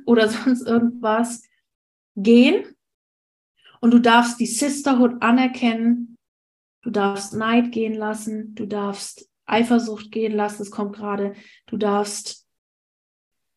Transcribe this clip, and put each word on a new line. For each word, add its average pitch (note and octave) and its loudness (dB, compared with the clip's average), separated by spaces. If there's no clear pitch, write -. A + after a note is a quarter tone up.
oder A3+ 4
<laughs> - -
sonst B3 -2
irgendwas, A#3 -2
gehen. A#3+ 6
Und A#3+ 4
du A#3+ 8
darfst A#3+ 4
die A#3 -2
Sisterhood C4+ 0
anerkennen, A#3+ 0
du A#3+ -8
darfst G3+ -4
Neid A#3 0
gehen A3 -4
lassen, G#3+ -8
du G#3+ -10
darfst G3+ -8
Eifersucht A3+ -2
gehen A3 -4
lassen, G#3 -4
es G3+ -12
kommt G3+ -8
gerade, G3+ -6
du - -10
darfst G3+ -4